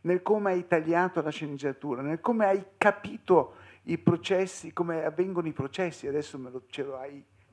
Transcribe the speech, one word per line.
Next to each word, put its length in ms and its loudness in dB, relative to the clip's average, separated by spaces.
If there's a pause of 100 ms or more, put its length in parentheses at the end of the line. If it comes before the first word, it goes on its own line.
nel 200 2
come 300 2
hai 140 0
tagliato 560 2
la 80 -2
sceneggiatura, 720 -4
nel 200 -4
come 240 2
hai 180 2 (140)
capito 760 2 (280)
i 140 -2
processi, 720 0
come 320 -2
avvengono 420 -2
i 60 -4
processi, 560 -4
adesso 300 -4
me 120 -12
lo, 200 -12
ce 140 -8
lo 140 -8
hai 240 -12 (320)